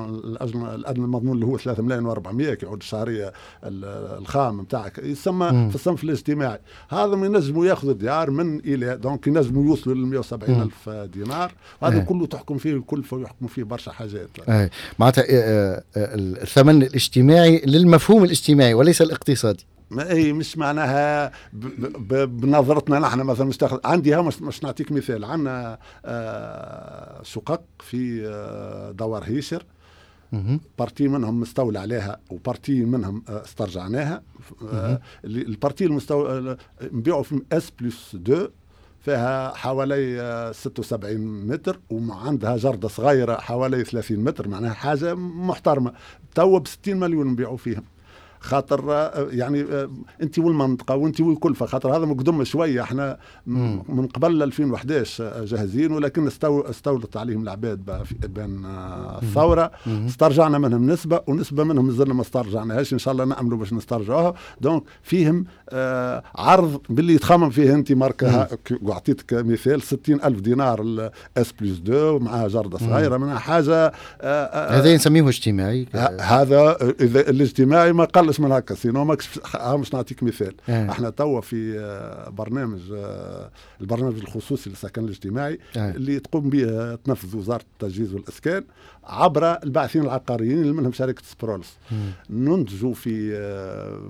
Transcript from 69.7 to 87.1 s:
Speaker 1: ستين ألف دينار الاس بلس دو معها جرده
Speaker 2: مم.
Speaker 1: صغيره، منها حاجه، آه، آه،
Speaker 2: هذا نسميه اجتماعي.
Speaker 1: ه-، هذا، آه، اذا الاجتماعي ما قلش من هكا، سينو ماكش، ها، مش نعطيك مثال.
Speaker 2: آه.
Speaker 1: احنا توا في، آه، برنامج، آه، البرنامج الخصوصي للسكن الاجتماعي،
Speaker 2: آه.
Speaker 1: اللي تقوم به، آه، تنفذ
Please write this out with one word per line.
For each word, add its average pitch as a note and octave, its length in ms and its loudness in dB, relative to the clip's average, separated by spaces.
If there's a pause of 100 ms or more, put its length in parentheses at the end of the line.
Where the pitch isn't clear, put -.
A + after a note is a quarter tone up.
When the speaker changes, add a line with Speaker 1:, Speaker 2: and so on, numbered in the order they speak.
Speaker 1:
ستين C#3+ 420 0
ألف A#2 160 2
دينار A#2+ 420 2
الاس A2 760 -4
بلس G2 180 -2
دو C#3+ 400 2
معها A#2 300 -2
جرده G2 320 -4
Speaker 2:
مم. A#2 100 -2
Speaker 1:
صغيره، C3 260 2
منها C#3 220 -4
حاجه، D#3+ 480 2
آه، D3+ 60 0 (280)
آه، C#3+ 580 0
Speaker 2:
هذا D#3+ 160 8
نسميه D#3 340 6
اجتماعي. A2+ 640 0
Speaker 1:
ه-، F#2+ 280 0
هذا، C3 360 6
آه، D3 420 6
اذا B2+ 200 6
الاجتماعي C#3+ 720 4
ما E3+ 120 4
قلش D#3+ 300 6
من C#3+ 180 2
هكا، B2+ 220 0
سينو B2 300 0
ماكش، D3+ 360 -2 (140)
ها، B2 220 -2
مش C3+ 180 -4
نعطيك B2+ 280 -6
مثال. G#2+ 320 -4 (140)
Speaker 2:
آه. A2+ 220 0
Speaker 1:
احنا A2+ 200 -4
توا C#3 300 -2
في، A2 380 -6
آه، G#2 500 -12
برنامج، G#2+ 520 -6 (120)
آه، F#2+ 580 -12 (300)
البرنامج A#2 360 -4
الخصوصي A2 540 -8
للسكن G#2 340 -10
الاجتماعي، A#2+ 540 -8 (180)
Speaker 2:
آه. G#2 140 -2
Speaker 1:
اللي C3+ 280 -4
تقوم C#3+ 320 -4
به، C#3 200 2
آه، A#2 340 -6
تنفذ A2 320 -4